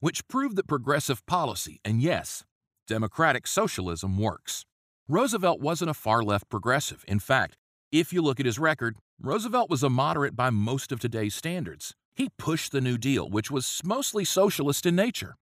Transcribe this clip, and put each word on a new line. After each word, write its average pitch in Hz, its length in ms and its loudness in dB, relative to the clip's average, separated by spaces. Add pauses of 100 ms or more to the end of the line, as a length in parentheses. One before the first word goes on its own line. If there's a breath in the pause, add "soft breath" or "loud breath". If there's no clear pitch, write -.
which - 260 -2
proved 254 300 -2
that 190 100 0
progressive 139 600 0
policy, 113 580 -4
and 110 160 2
yes, 135 440 -2 (440)
democratic 117 580 0
socialism, 95 720 -2
works. - 480 -4 (420)
Roosevelt 190 540 2
wasn't 165 300 0
a 147 40 -2
far-left 107 540 2
progressive. 120 580 -2
In 101 120 2
fact, 123 400 0 (340)
if 165 220 2
you 175 80 2
look 135 180 2
at 131 60 0
his 110 120 0
record, 135 380 0 (240)
Roosevelt 220 480 0
was 135 140 0
a 139 80 4
moderate 143 440 0
by 123 140 2
most 117 440 0
of 123 60 -4
today's 110 360 -2
standards. 160 600 -8 (200)
He 262 240 -2
pushed - 340 -2
the 139 80 0
New 123 160 2
Deal, 117 320 0
which 107 220 -2
was 139 340 -4
mostly 214 400 -2
socialist 170 640 2
in 175 100 4
nature, 196 400 -2 (200)